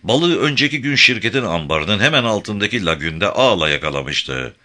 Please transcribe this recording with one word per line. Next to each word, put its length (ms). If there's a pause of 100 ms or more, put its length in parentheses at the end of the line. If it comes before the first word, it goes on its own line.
Balığı 380
önceki 400
gün 160
şirketin 480
ambarının 560
hemen 240
altındaki 600
lagünde 440
ağla 400
yakalamıştı. 840 (100)